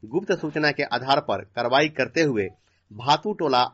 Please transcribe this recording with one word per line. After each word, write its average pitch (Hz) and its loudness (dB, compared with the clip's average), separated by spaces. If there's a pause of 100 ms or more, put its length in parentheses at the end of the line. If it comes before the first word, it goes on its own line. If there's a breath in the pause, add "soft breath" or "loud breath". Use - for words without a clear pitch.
गुप्त 160 -4
सूचना 151 -2
के 143 -2
आधार 131 0
पर 101 -4 (160)
कार्रवाई 127 2
करते 131 -2
हुए 113 0 (440)
भातू 143 0
टोला 139 0 (120)